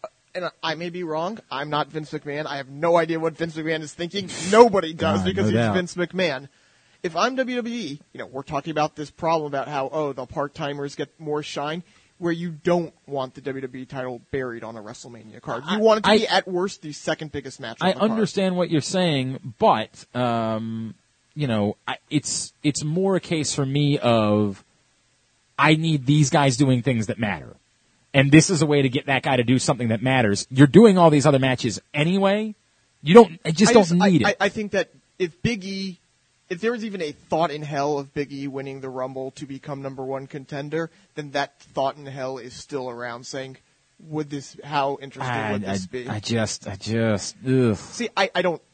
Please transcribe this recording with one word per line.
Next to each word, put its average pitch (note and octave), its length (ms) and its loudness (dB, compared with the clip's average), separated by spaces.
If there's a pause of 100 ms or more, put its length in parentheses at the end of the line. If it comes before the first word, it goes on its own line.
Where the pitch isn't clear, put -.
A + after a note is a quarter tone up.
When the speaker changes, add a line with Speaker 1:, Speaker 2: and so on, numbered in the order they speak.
Speaker 1:
uh, - 60 -16 (260)
and F3+ 120 -8
I, D#3 40 -4 (140)
I D#3+ 120 -2
may E3+ 160 -8
be F3+ 120 -8
wrong. E3+ 360 -4 (120)
I'm C#3+ 180 -6
not D3 200 -2
Vince D3+ 240 -10
McMahon. D3 320 -6
I C#3 100 -8
have C3+ 140 -10
no D#3+ 260 0
idea E3 240 2
what D#3+ 160 -2
Vince D#3+ 220 -6
McMahon D#3+ 240 -4
is D3+ 120 -12
thinking. F3 360 -8 (200)
Nobody G3 440 6
does D#3+ 260 0
Speaker 2:
God, F#3 60 -2
Speaker 1:
because F#3+ 220 0
Speaker 2:
no G#3+ 40 2
Speaker 1:
he's G#3+ 40 0
Speaker 2:
doubt. A3 200 2
Speaker 1:
Vince F3+ 200 -4
McMahon. E3+ 520 -4 (560)
If E3 120 -6
I'm A#3 200 0
W B3+ 220 -2
W A#3 180 -6
E, D3 240 -8 (140)
you - 40 -18
know, A#2+ 80 -10
we're B2+ 160 -12
talking D3 300 -6
about D3+ 240 -2
this D3 160 -12
problem E3 420 -2
about C3 140 -4
how, C3+ 260 -4
oh, D3+ 180 -2
the B2+ 140 -10
part-timers C#3+ 720 -8
get D3 140 -8 (100)
more D3+ 240 -4
shine, D#3 400 -8 (340)
where F3 140 -2
you E3+ 180 -4
don't E3+ 460 0 (100)
want C3+ 300 -6
the C#3 60 -18
W C3+ 200 -6
W B2+ 220 -10
E - 20 -14
title B2+ 360 -10 (100)
buried B2+ 320 -6
on A2+ 120 -12
a A2 60 -14
WrestleMania A2 580 -18
card. B2+ 300 -6
You F3+ 60 -2
Speaker 2:
I, - 20 -2
Speaker 1:
want A3 220 6
it G3+ 60 -8
to F#3+ 40 4
Speaker 2:
I, A3 80 6
Speaker 1:
be G#3+ 100 0
at F#3+ 200 0
worst F#3 340 -4
the D3+ 120 -12
second D#3 380 -6
biggest C3+ 280 -12
match A#2 200 -12
on F3 100 2
Speaker 2:
I F#3+ 40 2
Speaker 1:
the B2 60 -4
card. G#3+ 100 2
Speaker 2:
understand G3 480 0
what E3+ 140 -2
you're D#3 100 2
saying, C3+ 800 -2
but, C3+ 440 2 (120)
um, A2+ 800 -2 (400)
you D3+ 100 -4
know, G#2+ 320 0 (100)
I, B2+ 100 -6 (120)
it's, - 440 -4 (100)
it's D3+ 200 -2
more F#3 320 0
a F3 40 2
case D#3 340 -4
for C#3 140 -2
me C#3+ 320 2
of G#2+ 640 2 (960)
I D3+ 180 4
need D#3 300 0
these D3 240 4
guys C#3 280 4
doing C3 240 2
things A2+ 260 0
that G#2+ 120 -6
matter. E2+ 360 -6 (580)
And C#3 180 4
this D#3 180 8
is F3 120 2
a D#3+ 40 4
way D3 160 4
to C3+ 80 2
get C3+ 180 -4
that C3 160 0
guy C#3+ 140 0
to A#2+ 60 2
do B2 160 4
something A#2+ 300 0
that A2 120 0
matters. A#2+ 480 2
You're C3+ 180 6
doing F#3+ 300 10
all E3+ 120 8
these D3 160 4
other C#3 140 6
matches B2+ 420 -2 (120)
anyway. G3 640 0 (480)
You D3 100 2
don't, G3 320 10
I D#3+ 60 -2
just G3 200 6
Speaker 1:
I - 20 4
Speaker 2:
don't A3 100 8
Speaker 1:
just, F3 180 4
I, G3+ 80 6
Speaker 2:
need D#3+ 120 6
it. G#2+ 60 4
Speaker 1:
I, G3+ 80 2 (100)
I G3+ 40 2
think G#3 220 -8
that F#3+ 180 -2 (300)
if F3 220 -4
Big A3 240 -2
E, F#3+ 340 -10 (500)
if F3 120 -8
there A3+ 100 0
was A#3 140 -6
even G3 160 -8
a D3+ 100 -4
thought D#3+ 400 -2
in D3 100 -8
hell D3 360 -2
of C#3 160 -8
Big C#3+ 180 -6
E C#3 160 -8
winning C3+ 320 -10
the C3 100 -12
Rumble C3 420 -8
to - 140 -14
become C#3 360 -12
number C3+ 240 -10
one C3+ 220 -8
contender, D3+ 640 -8 (240)
then D3 160 -12
that C#3 280 -4
thought C3+ 380 -4
in D3 80 -4
hell C3+ 320 -8
is A#2+ 160 -14
still C3 360 -8
around A#2+ 360 -10
saying, C3 320 -10 (420)
would D3+ 300 -8
this, C#3+ 340 -10
how C#3+ 380 -2
interesting C3 340 -6
Speaker 2:
I, A2 180 -2
Speaker 1:
would G2+ 100 -4
this G2 200 -4
Speaker 2:
I, F#2 80 -14
Speaker 1:
be? B2 180 -8
Speaker 2:
I A2+ 100 -6
just, A2 480 -4
I G2 80 -10
just, A2 600 -2 (120)
ugh. B2+ 300 4
Speaker 1:
See, - 380 -10
I, G3 200 0
I F3+ 60 0
don't F3 200 -2 (120)